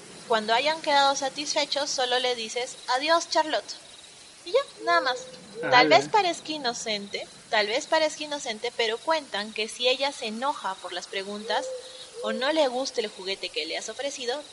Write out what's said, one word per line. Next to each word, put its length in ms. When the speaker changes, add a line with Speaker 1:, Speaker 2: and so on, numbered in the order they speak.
Speaker 1:
cuando 260
hayan 300
quedado 340
satisfechos, 720
solo 300
le 160
dices, 420
"Adiós, 420
Charlotte". 460
Y 80
ya, 60
nada 160
más. 260
Speaker 2:
Ah, 80
Speaker 1:
Tal 180
Speaker 2:
ya. 80
Speaker 1:
vez 120
parezca 440
inocente, 760
tal 160
vez 200
parezca 380
inocente, 520
pero 220
cuentan 560
que 140
si 200
ella 240
se 140
enoja 560
por 100
las 140
preguntas 600
o 100
no 200
le 160
gusta 320
el 80
juguete 420
que 140
le 140
has 100
ofrecido, 540